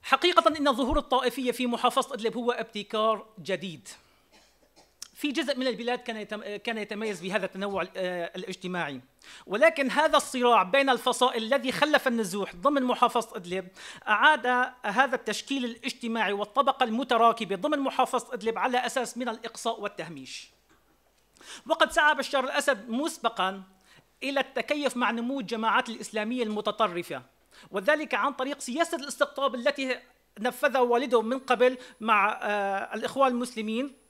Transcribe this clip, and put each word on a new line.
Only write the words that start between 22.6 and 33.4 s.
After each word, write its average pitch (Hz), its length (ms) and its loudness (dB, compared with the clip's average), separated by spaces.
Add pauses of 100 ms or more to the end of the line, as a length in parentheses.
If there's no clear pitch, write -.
مسبقا 220 720 -2 (600)
إلى 269 180 0
التكيف 269 560 -2
مع 233 140 0
نمو 240 300 -4
الجماعات 226 480 0
الإسلامية 220 540 -6
المتطرفة، 208 800 -2 (480)
وذلك 277 440 0
عن 240 180 0
طريق 269 280 -6
سياسة 330 360 -2
الاستقطاب 277 580 -2
التي 262 440 -2 (420)
نفذها 254 400 0
والده 240 420 4
من 240 160 -2
قبل 254 400 2 (220)
مع، 214 420 2
آه، 196 520 -2
الإخوان 262 380 0
المسلمين 240 640 -4 (140)